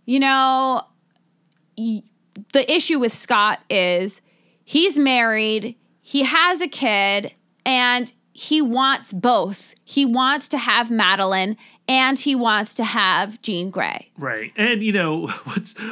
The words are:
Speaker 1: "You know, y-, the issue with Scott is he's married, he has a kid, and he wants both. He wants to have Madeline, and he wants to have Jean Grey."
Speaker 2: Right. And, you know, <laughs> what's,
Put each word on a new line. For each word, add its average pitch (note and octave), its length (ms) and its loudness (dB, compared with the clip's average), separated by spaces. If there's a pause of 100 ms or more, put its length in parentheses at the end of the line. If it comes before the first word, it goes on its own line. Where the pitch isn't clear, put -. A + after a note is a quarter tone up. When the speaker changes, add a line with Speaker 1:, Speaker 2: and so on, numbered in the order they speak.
Speaker 1:
"You C4 140 0
know, C4 640 2 (920)
y-, A3 260 -4 (500)
the C#4 200 2
issue D#4+ 260 0
with A#3 140 0
Scott G#3+ 560 0
is F#3 520 0 (440)
he's D#4+ 340 2
married, A3+ 760 0 (260)
he C#4 220 -2
has E4 360 2
a F4 80 -2
kid, G3+ 640 0 (340)
and B3 460 2 (200)
he - 280 0
wants C4 520 0
both. G3+ 600 0 (100)
He C#4 200 0
wants C4 440 0
to C#4+ 100 -4
have A#3 320 0
Madeline, F#3+ 680 2 (300)
and C4 320 2
he C#4 160 -2
wants A3 400 0
to A#3 100 -4
have G3+ 580 0
Jean F#3 280 -6
Grey." - 460 -6
Speaker 2:
Right. A#2+ 400 -8
And, A3 260 0
you G#3+ 100 0
know, E3 340 -2
<laughs> - 180 -10
what's, - 300 -8 (160)